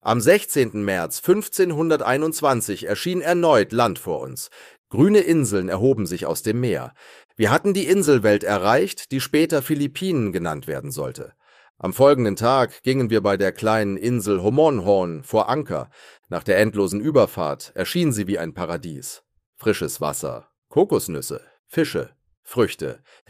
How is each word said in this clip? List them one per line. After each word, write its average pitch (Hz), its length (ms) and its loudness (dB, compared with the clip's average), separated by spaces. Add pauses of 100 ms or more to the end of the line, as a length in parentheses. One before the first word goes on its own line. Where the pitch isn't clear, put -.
Am 117 200 0
sechzehnten 117 600 2
März 92 360 -2
fünfzehnhunderteinundzwanzig 151 1700 0
erschien 170 340 -4
erneut 156 500 2
Land 110 280 0
vor 78 220 -6
uns. 65 280 -12 (400)
Grüne 196 300 4
Inseln 110 500 0
erhoben 107 360 2
sich 87 200 -6
aus 78 160 -4
dem 110 180 -2
Meer. 92 340 -4 (420)
Wir 107 160 2
hatten 185 220 2
die 175 140 -2
Inselwelt 135 560 4
erreicht, 107 680 0
die 135 100 -4
später 156 400 0
Philippinen 143 680 -2
genannt 82 360 -6
werden 71 240 -8
sollte. 65 420 -10 (460)
Am 90 140 -6
folgenden 127 420 4
Tag 123 480 0
gingen 131 260 0
wir 107 120 4
bei 98 140 2
der 95 160 2
kleinen 107 460 0
Insel 104 440 0
Homonhon 98 840 2
vor 110 260 0
Anker. 101 400 -4 (400)
Nach 87 140 -6
der 95 160 2
endlosen 101 420 2
Überfahrt 101 720 0
erschien 151 380 -2
sie 104 140 -4
wie 95 120 -4
ein 82 140 -8
Paradies. 82 680 -10 (320)
Frisches 92 440 -2
Wasser, 69 480 -6 (220)
Kokosnüsse, 92 720 0 (260)
Fische, - 440 -4 (320)
Früchte. 82 580 -4 (280)